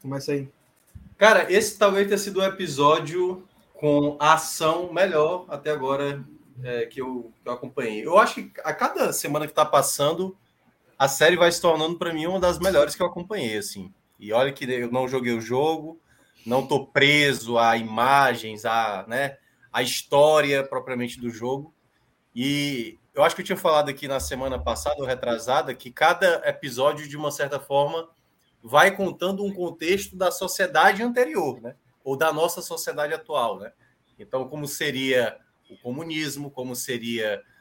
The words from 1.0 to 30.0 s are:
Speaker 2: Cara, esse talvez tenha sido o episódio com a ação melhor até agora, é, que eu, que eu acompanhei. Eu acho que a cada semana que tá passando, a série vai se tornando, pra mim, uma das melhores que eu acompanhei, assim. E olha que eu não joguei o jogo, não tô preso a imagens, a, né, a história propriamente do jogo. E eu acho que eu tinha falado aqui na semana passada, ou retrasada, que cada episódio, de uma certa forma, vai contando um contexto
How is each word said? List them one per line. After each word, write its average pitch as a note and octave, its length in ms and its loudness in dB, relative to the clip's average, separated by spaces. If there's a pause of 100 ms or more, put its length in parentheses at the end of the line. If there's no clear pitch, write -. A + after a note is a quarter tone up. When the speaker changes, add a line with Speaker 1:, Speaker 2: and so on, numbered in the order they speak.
Speaker 2:
Cara, F#3+ 340 6
esse G#3+ 280 2
talvez G3+ 300 4
tenha G3+ 100 0
sido F#3+ 220 -4
o F#3+ 40 2
episódio E3+ 1000 0 (260)
com D3 460 2
a D#3 160 6
ação E3 580 -2
melhor F3 560 2
até D3+ 220 -8
agora, C#3 540 -2 (380)
é, A#2+ 240 -4
que - 140 -12
eu, B2+ 400 -8
que - 80 -14
eu B2 40 -2
acompanhei. A#2+ 520 -6
Eu E3+ 140 4
acho A#3 160 4
que - 300 -14
a D#3 100 -2
cada B3 380 -2
semana D3 340 -4
que - 80 -10
tá D#3 100 4
passando, D3+ 720 0 (640)
a - 80 4
série - 300 4
vai E3+ 160 6
se - 80 -4
tornando, E3 360 2
pra E3+ 160 -4
mim, D#3 140 -4
uma F#3 140 -2
das F3 180 2
melhores D#3+ 380 2
que - 60 -2
eu F3 40 0
acompanhei, F3 520 -4
assim. G2 340 -10 (280)
E G#2 120 -10
olha C3+ 200 4
que C#3 180 -12
eu A#2+ 180 -2
não B2+ 200 -2
joguei B2 240 -2
o A2+ 80 -2
jogo, D3+ 600 -2 (460)
não B2+ 180 0
tô C3+ 220 -2
preso C#3 720 2
a A#2 180 4
imagens, A#2 880 2
a, A2 440 -2
né, C3+ 280 -4 (360)
a A#2+ 100 -2
história C#3+ 800 4
propriamente B2+ 580 -6
do A#2+ 80 -6
jogo. B2+ 460 -8 (580)
E C#3 680 -4 (120)
eu C#3+ 120 4
acho E3 100 4
que F3+ 80 -10
eu - 40 -10
tinha F#3 100 -4
falado D3+ 320 2
aqui C#3+ 180 -8
na C3+ 140 -4
semana C3 400 -6
passada, C#3+ 400 -4
ou C3+ 60 -6
retrasada, B2+ 680 -2
que B2+ 160 -18
cada E3+ 580 2
episódio, C#3+ 600 -2
de C#3+ 80 -14
uma D3 160 -6
certa C#3 260 -6
forma, D3 500 -2 (540)
vai D#3 320 6
contando G3 500 -2
um G3 80 -2
contexto F3+ 640 -2